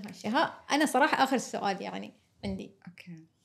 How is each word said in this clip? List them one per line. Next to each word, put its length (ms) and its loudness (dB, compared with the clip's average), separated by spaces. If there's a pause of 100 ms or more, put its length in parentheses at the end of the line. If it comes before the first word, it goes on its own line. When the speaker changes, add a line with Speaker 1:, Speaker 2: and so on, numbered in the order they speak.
Speaker 1:
هالشيء؟ 260 -8
ها، 120 4 (280)
أنا 140 4
صراحة 380 4
آخر 140 2
سؤال 440 -4
يعني 320 -10 (300)
عندي. 280 -8 (160)
Speaker 2:
أوكي. 380 -18 (200)